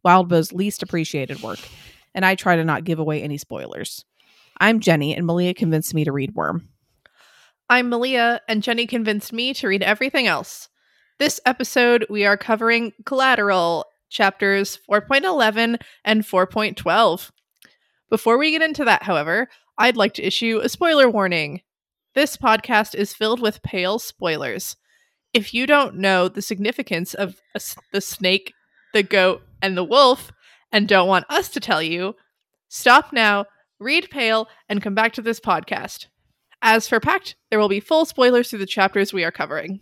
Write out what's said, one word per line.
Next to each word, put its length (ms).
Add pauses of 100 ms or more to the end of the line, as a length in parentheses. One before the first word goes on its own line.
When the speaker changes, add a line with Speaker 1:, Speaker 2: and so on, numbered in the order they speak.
Speaker 1:
Wildbow's 520
least 280
appreciated 600
work, 180 (560)
and 100
I 100
try 200
to 80
not 220
give 140
away 220
any 160
spoilers. 680 (560)
I'm 180
Jenny, 340
and 120
Malia 280
convinced 400
me 120
to 80
read 220
Worm. 340 (1000)
Speaker 2:
I'm 200
Malia, 580
and 160
Jenny 240
convinced 460
me 220
to 120
read 160
everything 420
else. 440 (500)
This 260
episode, 640
we 160
are 120
covering 560 (120)
Collateral, 760 (240)
chapters 720
four 240
point 240
eleven 540 (260)
and 200
four 220
point 300
twelve. 520 (800)
Before 280
we 140
get 100
into 240
that, 180
however, 460 (300)
I'd 180
like 180
to 100
issue 380
a 60
spoiler 380
warning. 540 (540)
This 200
podcast 600
is 180
filled 260
with 220
pale 380
spoilers. 760 (600)
If 180
you 140
don't 300
know 300
the 140
significance 720
of 220 (180)
a 40
s-, 180 (160)
the 100
snake, 520 (380)
the 120
goat, 400 (180)
and 160
the 60
wolf, 480 (400)
and 160
don't 200
want 220
us 200
to 100
tell 240
you, 320 (540)
stop 440
now, 320 (340)
read 300
Pale, 380 (200)
and 140
come 140
back 180
to 80
this 180
podcast. 680 (560)
As 240
for 120
Pact, 360 (160)
there 80
will 100
be 100
full 260
spoilers 440
through 100
the 60
chapters 480
we 120
are 60
covering. 500